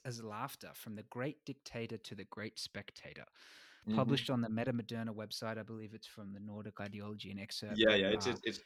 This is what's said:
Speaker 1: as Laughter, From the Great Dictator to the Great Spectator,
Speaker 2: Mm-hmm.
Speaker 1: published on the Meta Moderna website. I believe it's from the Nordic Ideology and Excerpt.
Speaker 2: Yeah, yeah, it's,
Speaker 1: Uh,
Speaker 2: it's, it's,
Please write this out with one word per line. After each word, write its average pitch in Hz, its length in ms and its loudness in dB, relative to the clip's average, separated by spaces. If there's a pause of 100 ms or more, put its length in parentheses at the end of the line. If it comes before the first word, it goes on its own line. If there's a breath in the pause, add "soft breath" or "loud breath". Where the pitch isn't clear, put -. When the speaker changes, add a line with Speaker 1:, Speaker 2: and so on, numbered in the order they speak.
Speaker 1:
as 117 180 -6
Laughter, 110 500 -6
From 107 220 -10
the 107 80 -8
Great 131 420 -4
Dictator 117 520 -6
to - 180 -10
the 98 80 -10
Great - 340 -8
Spectator, - 680 -10 (640 loud breath)
Speaker 2:
Mm-hmm. 107 80 2
Speaker 1:
published 131 340 4
on 123 120 4
the 113 80 0
Meta 117 220 2
Moderna 113 420 -2
website. 110 440 -4
I 110 60 -6
believe 110 300 -10
it's 107 140 -14
from 101 260 -10
the 101 60 -10
Nordic 104 400 -8
Ideology 101 500 -6
and 98 100 -6
Excerpt. 107 380 -4
Speaker 2:
Yeah, 110 180 10
yeah, 98 120 8
it's, 104 180 4
Speaker 1:
Uh, 120 60 4
Speaker 2:
it's, 117 140 -2
it's, 107 200 0